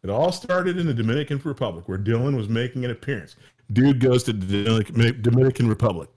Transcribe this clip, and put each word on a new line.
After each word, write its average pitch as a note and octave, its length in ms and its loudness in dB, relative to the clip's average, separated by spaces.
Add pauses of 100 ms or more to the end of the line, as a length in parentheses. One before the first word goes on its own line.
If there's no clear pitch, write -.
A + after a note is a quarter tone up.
It F#2 60 -10
all C#3+ 240 -2
started F3+ 460 -2
in E3+ 80 -2
the D3 80 0
Dominican B2+ 500 -2
Republic, G#2+ 460 -6
where F#2+ 80 -4
Dylan A#2 400 0
was G#2 100 -6
making B2 380 -4
an B2 40 -4
appearance. A2 460 -10 (340)
Dude B2+ 300 4
goes B2+ 220 4
to A#2 100 -4
the G2+ 320 -2
Dominic-, A2+ 560 2
Dominican B2 480 2
Republic G2+ 480 -2